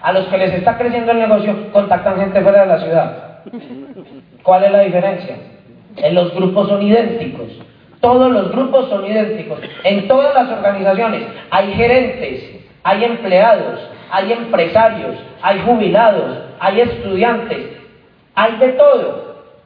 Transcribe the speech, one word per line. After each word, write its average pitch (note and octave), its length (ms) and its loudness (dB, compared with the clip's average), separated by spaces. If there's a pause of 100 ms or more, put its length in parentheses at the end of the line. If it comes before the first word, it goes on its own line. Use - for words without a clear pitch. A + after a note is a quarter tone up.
A F3+ 120 -2
los F#3 140 0
que G3 100 -2
les F#3 160 0
está F3+ 240 0
creciendo A#3+ 340 -2
el A#3 80 2
negocio, G#3 540 0
contactan F#3 460 0
gente G3 220 0
fuera G3+ 200 6
de F#3+ 60 4
la E3 120 2
ciudad. E3 380 -2 (1300)
¿Cuál F#3 200 4
es G3 80 4
la G3+ 80 4
diferencia? F3+ 560 0 (640)
En E3+ 180 0
los F3 180 0
grupos F#3+ 360 0
son G3+ 120 0
idénticos. G#3 680 0 (520)
Todos B3+ 320 4
los F#3+ 200 0
grupos B3+ 380 0
son G3 160 -4
idénticos. G3+ 540 -4 (240)
En G3 240 0
todas C#4 260 4
las B3+ 160 2
organizaciones G3+ 760 -2 (280)
hay G3+ 220 0
gerentes, - 880 -2 (220)
hay G3+ 200 0
empleados, G#3+ 880 0 (200)
hay G3+ 220 -2
empresarios, G3+ 840 0 (240)
hay F#3+ 240 0
jubilados, G3 800 0 (160)
hay G3 180 0
estudiantes, G3+ 1000 -4 (580)
hay A3+ 200 0
de B3+ 140 2
todo. C4 720 0 (220)